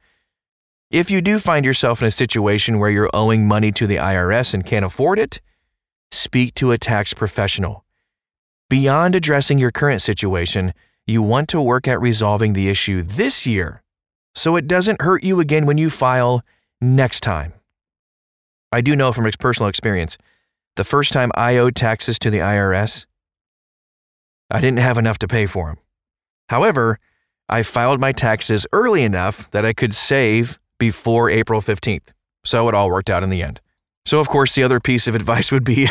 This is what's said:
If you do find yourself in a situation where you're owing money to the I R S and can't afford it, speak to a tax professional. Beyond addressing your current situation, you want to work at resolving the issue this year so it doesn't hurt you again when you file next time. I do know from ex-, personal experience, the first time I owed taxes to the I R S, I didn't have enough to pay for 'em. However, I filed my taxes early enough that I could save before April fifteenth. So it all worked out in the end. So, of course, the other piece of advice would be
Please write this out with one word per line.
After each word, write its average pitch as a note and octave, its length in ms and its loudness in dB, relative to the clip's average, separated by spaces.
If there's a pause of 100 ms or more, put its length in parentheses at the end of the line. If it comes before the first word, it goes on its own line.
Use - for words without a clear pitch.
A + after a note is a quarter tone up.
(920)
If E3+ 200 0
you F#3+ 100 2
do G3+ 180 2
find D3+ 280 0
yourself B2+ 340 0
in A#2 80 2
a - 20 0
situation G#2+ 680 0
where G#2 120 2
you're G#2 220 2
owing A2 340 2
money G#2+ 260 2
to A2 140 -2
the G2 120 0
I F#2+ 180 -2
R F2+ 160 0
S A#2+ 220 0
and F#2 100 -4
can't G2+ 220 -2
afford D#3+ 320 0
it, - 220 -4 (720)
speak - 440 -2
to B2+ 180 2
a A#2 60 2
tax G#2 340 -2
professional. G2+ 720 -4 (840)
Beyond C#3 440 2
addressing D3 440 2
your B2 120 2
current C3+ 300 0
situation, F#2 720 -2 (340)
you A2+ 160 2
want A#2 280 0
to E3 100 0
work B2+ 260 0
at B2+ 140 0
resolving G#2+ 540 2
the F#2+ 140 0
issue F#2+ 340 -2
this C#3+ 440 -4
year F#2+ 360 -4 (520)
so E3 220 0
it D3+ 100 0
doesn't F3+ 360 0
hurt F3+ 220 0
you F#3+ 160 2
again D3+ 260 2
when D3 100 4
you D#3 140 2
file B2 520 0 (380)
next B2+ 400 2
time. E2 320 -4 (1200)
I A#2 100 0
do C#3 160 2
know C3 160 2
from A2+ 140 -2
ex-, G#2 100 -2
personal A#2 320 0
experience, F#2+ 480 -2 (600)
the G2+ 80 -2
first C#3+ 280 0
time B2+ 220 0
I A#2+ 240 2
owed B2 180 2
taxes A2+ 440 -2
to A#2 100 -2
the G#2 100 0
I G2+ 180 0
R G2 140 0
S, G2+ 340 -2 (1400)
I G#2+ 100 -2
didn't B2+ 200 2
have B2 180 2
enough A2+ 200 0
to G2+ 100 -4
pay G#2+ 180 0
for E2+ 240 -6
'em. D#2 80 -14 (720)
However, B2 480 2 (500)
I A2+ 140 0
filed B2 380 0
my C3+ 120 0
taxes A2 600 -2
early G#3 300 2
enough G2 480 -2
that G#2 140 0
I A2 80 2
could G#2+ 220 -2
save A#2 640 0 (200)
before A#2 520 0
April A2 300 0
fifteenth. G2+ 520 -6 (320)
So A#2 240 0
it A2 60 0
all G2+ 160 2
worked F#2+ 200 -2
out F2+ 120 0
in F#2+ 80 -2
the F2+ 120 -2
end. C#2+ 180 -10 (440)
So, D3+ 140 2
of D3 100 0
course, C#3 260 2
the C3 100 2
other B2 160 2
piece B2 260 0
of A2+ 80 0
advice A#2 380 0
would C3+ 100 2
be B2+ 280 2